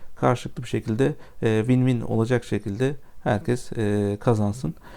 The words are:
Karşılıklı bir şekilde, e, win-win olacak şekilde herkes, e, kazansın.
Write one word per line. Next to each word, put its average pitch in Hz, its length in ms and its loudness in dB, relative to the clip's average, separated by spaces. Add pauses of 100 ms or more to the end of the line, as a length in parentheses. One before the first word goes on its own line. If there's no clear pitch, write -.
(160)
Karşılıklı 127 480 0
bir - 40 -10
şekilde, 117 460 0 (280)
e, 117 60 2 (200)
win-win 127 360 4
olacak 113 400 2
şekilde 113 520 -2 (280)
herkes, 120 540 0
e, 104 420 2
kazansın. 107 560 0 (220)